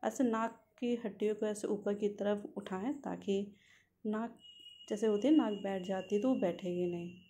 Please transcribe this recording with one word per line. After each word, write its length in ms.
ऐसे 200
नाक 420
की 160
हड्डियों 380
को 120
ऐसे 220
ऊपर 260
की 140
तरफ 360
उठाएं 380
ताकि 600
नाक 320
जैसे 180
होती 220
है, 60
नाक 180
बैठ 300
जाती 340
है 60
तो 60
वो 60
बैठेगी 520
नहीं। 240